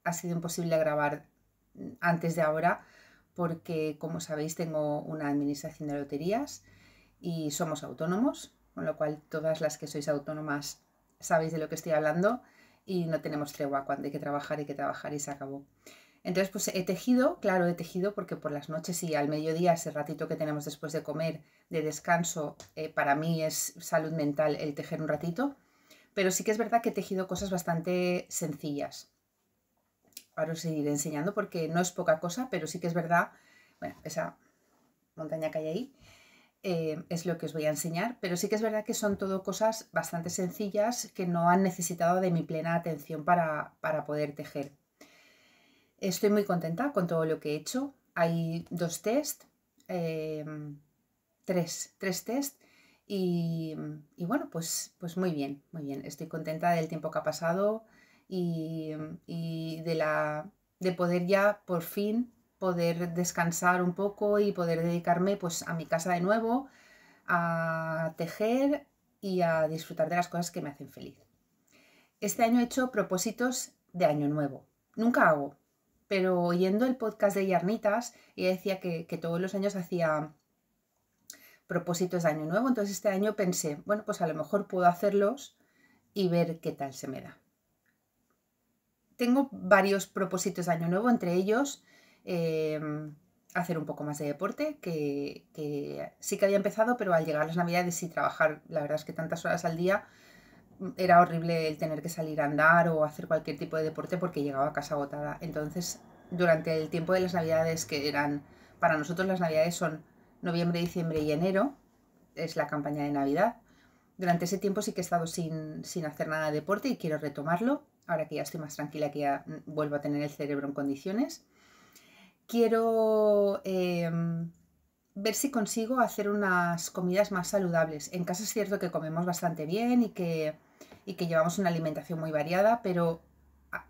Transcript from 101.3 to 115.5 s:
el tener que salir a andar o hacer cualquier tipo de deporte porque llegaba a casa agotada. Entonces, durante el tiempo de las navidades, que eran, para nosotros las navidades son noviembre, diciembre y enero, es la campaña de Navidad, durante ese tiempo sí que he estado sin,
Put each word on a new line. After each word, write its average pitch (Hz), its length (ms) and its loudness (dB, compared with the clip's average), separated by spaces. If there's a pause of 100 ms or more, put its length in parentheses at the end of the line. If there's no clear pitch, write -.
el 156 100 -2
tener 156 240 -4
que 170 80 -8
salir 156 320 -2
a 147 40 2
andar 160 440 8
o 156 140 2
hacer 151 240 -2
cualquier 156 320 -2
tipo 160 180 -4
de 160 60 0
deporte 156 340 -4
porque 170 240 -2
llegaba 143 240 0
a 147 80 -2
casa 151 220 -4
agotada. 147 440 -4
Entonces, 160 600 -6 (320)
durante 165 500 4
el 156 80 -6
tiempo 170 240 0
de 185 60 6
las 185 160 2
navidades, 165 500 2
que 143 220 -2
eran, 143 340 0 (380)
para 165 180 4
nosotros 170 300 -2
las 185 120 0
navidades 165 360 4
son 156 280 -2 (380)
noviembre, 170 380 2
diciembre 165 400 0
y 151 120 2
enero, 190 440 2 (580)
es 156 220 -6
la 156 100 2
campaña 147 380 -2
de 143 80 -2
Navidad, 147 460 2 (600)
durante 175 280 2
ese 185 120 0
tiempo 196 240 0
sí 208 120 -4
que 185 80 -4
he - 20 -4
estado 170 240 0
sin, 160 580 -6